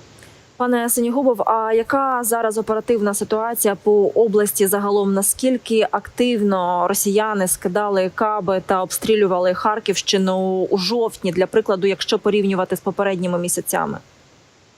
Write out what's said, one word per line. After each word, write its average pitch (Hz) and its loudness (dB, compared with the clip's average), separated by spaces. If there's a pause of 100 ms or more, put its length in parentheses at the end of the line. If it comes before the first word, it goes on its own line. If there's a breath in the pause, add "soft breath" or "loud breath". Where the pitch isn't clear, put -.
(580 loud breath)
Пане 247 0
Синігубов, 240 0
а 220 0
яка 254 0
зараз 226 -2
оперативна 214 0
ситуація 220 -2
по 208 2
області 208 2
загалом? 202 0
Наскільки 226 0
активно 196 0
росіяни 202 0
скидали 196 -2
каби 202 0
та 185 0
обстрілювали 185 2
Харківщину 190 0
у 202 2
жовтні, 202 -2
для 185 0
прикладу, 196 0
якщо 196 -2
порівнювати 196 0
з - -4
попередніми 185 -2
місяцями? 170 -4 (800)